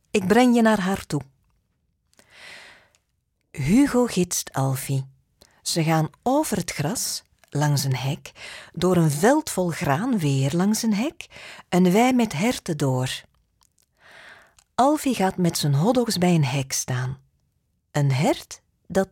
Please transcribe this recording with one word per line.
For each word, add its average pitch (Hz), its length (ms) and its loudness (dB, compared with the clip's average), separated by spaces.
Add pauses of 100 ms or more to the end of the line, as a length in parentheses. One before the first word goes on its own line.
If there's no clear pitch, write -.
(100)
Ik 190 160 -2
breng 233 280 6
je 240 80 4
naar 214 180 2
haar 190 260 -4
toe." 147 140 -6 (2250)
Hugo 247 560 2
gidst - 460 -4
Alfie. 135 540 -4 (560)
Ze - 200 -2
gaan 160 280 0 (120)
over 269 340 0
het 170 140 -4
gras, - 520 -6 (280)
langs 143 340 0
een 135 120 -2
hek, 135 360 -8 (400)
door 180 240 0
een 165 140 4
veld 233 400 2
vol 180 180 -2
graan, 170 500 -2
weer 139 340 0
langs 196 300 0
een 220 120 0
hek, 240 320 -4 (420)
een 180 240 4
wei 240 200 4
met 233 200 0
herten 185 440 -4
door. 131 460 -4 (1500)
Alfie 277 380 2
gaat 190 220 -2
met 170 220 0
zijn 147 160 0
hotdogs 226 440 0
bij 180 160 4
een 156 100 4
hek 135 280 -4
staan. 127 480 -6 (720)
Een 143 220 0
hert, 160 480 -2 (260)
dat 190 260 -2